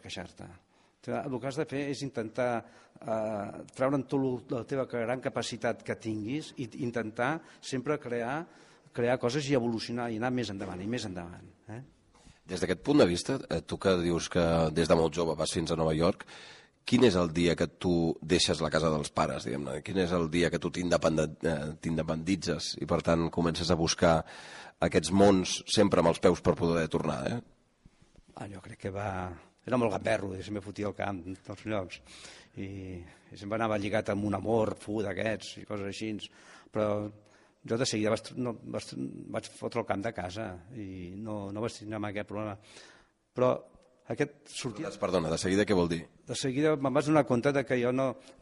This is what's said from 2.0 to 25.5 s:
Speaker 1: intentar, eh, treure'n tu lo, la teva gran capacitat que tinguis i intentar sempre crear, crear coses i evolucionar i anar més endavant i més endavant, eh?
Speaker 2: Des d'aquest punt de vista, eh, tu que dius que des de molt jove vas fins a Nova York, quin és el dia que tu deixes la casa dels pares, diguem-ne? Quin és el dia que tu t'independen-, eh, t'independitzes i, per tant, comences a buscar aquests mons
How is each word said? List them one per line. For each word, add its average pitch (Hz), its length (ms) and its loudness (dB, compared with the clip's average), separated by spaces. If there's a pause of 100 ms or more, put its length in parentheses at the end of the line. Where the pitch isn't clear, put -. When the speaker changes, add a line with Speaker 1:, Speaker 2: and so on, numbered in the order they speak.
Speaker 1:
intentar, 120 580 -4 (380)
eh, 110 640 -4 (100)
treure'n 131 320 0
tu 139 140 0
lo, 131 100 2 (220)
la 117 100 -2
teva 131 240 -4
gran 120 340 -2
capacitat 117 640 -4
que 110 160 -4
tinguis 113 540 -6 (100)
i 113 60 -8 (160)
intentar 117 480 -2 (260)
sempre 135 400 -4
crear, 120 400 -4 (560)
crear 123 240 2
coses 135 320 0
i 135 80 6
evolucionar 117 540 -2
i 107 80 -4
anar 127 100 0
més 117 240 -2
endavant 92 240 -8
i 98 80 -6
més 113 240 -4
endavant, 90 400 -12 (240)
eh? 123 60 -12 (640)
Speaker 2:
Des 90 160 -4
d'aquest 90 240 0
punt 147 160 6
de 104 80 10
vista, 131 300 0 (100)
eh, 85 160 0
tu 82 160 -6
que 95 160 6
dius 85 320 2
que 90 120 2 (280)
des 78 160 2
de 85 120 8
molt 80 200 4
jove 82 160 2
vas 78 160 -2
fins 82 240 -2
a 80 40 0
Nova 80 200 2
York, 85 300 2 (580)
quin 120 220 4
és 90 100 6
el 87 160 2
dia 85 240 4
que 85 80 2 (160)
tu 85 400 4
deixes 82 400 2
la 78 80 0
casa 80 240 2
dels 76 160 -2
pares, 76 380 -2
diguem-ne? 69 340 -6
Quin - 220 -4
és 87 100 0
el 85 160 2
dia 82 240 2
que 82 80 0
tu 87 80 -2
t'independen-, 80 720 2
eh, 78 400 -2
t'independitzes 82 1000 -2
i, 82 40 -4
per 80 160 0
tant, 82 320 2
comences 85 400 2
a 80 60 2
buscar 82 400 4 (580)
aquests 82 320 2
mons 98 460 8 (100)